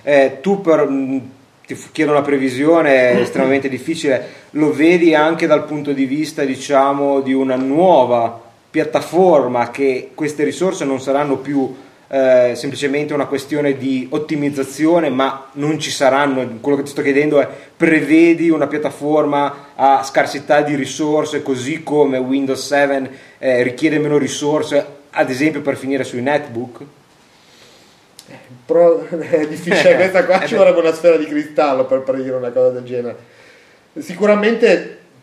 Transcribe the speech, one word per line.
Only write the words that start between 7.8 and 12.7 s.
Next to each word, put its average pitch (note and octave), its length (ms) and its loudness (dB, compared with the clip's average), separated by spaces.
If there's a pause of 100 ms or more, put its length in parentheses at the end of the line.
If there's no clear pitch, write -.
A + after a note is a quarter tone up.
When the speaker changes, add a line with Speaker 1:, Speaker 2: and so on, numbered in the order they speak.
Speaker 1:
piattaforma, D3 1000 0
che C3 440 -2
queste D3+ 300 -4
risorse E3+ 400 -4
non C3+ 160 -2
saranno C#3 380 -2
più, C#3 360 -4 (360)
eh, B2+ 440 4
semplicemente C#3+ 600 -4